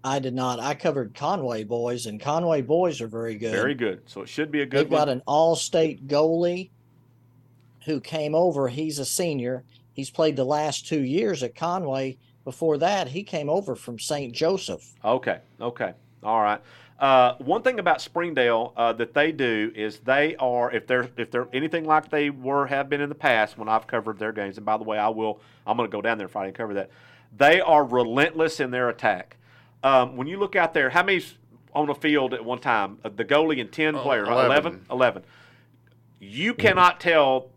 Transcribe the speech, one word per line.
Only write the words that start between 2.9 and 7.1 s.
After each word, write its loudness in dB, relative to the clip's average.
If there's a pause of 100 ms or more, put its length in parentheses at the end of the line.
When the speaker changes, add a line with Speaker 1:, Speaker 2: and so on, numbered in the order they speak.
Speaker 1:
are -6
very -8
good. -6
Speaker 2:
Very -2
good. -4
So -14
it -14
should -4
be 0
a -2
good 0
Speaker 1:
They've -8
got 2
Speaker 2:
one. -2
Speaker 1:
an -12
all-state 2
goalie 0 (1120)